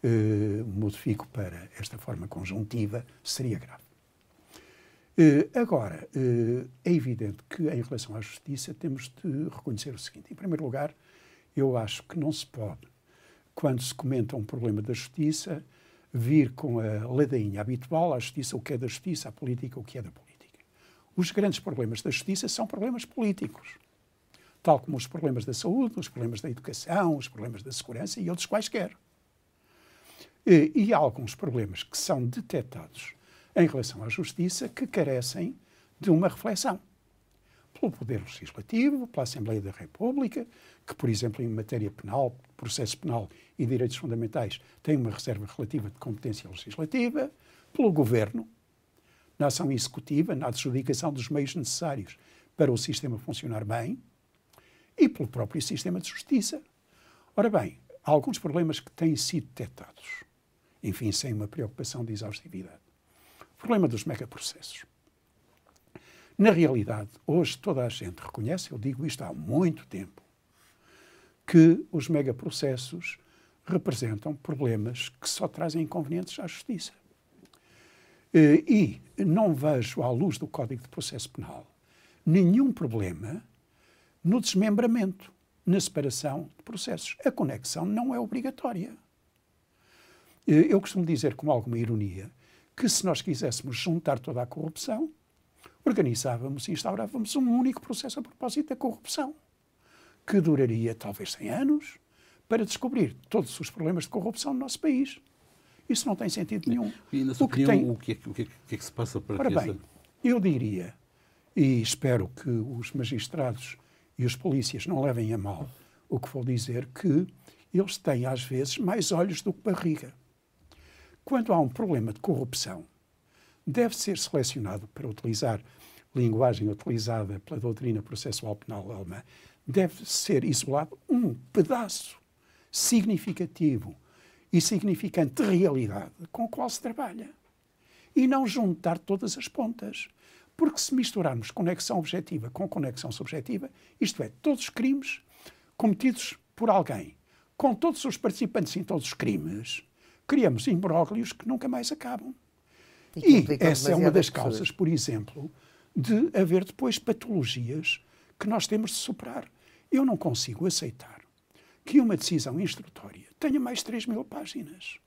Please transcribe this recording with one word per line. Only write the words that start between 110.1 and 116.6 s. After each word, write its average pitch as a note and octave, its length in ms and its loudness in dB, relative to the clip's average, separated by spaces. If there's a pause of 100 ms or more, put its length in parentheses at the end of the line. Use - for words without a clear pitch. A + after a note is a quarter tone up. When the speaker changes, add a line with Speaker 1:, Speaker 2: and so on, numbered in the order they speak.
Speaker 1:
eu B3 160 4
diria, A2 560 0 (640)
e C3+ 240 6
espero A2+ 480 2
que - 220 -8
os A#2 420 -4
magistrados B2+ 840 -4 (400)
e B2 80 2
os A#2+ 100 0
polícias - 500 -2
não D#3+ 160 0
levem A#2 300 0
a A2+ 60 -2
mal G2+ 300 -6 (400)
o C3+ 100 -2
que B2+ 100 -8
vou C3 160 -6
dizer, B2 440 -2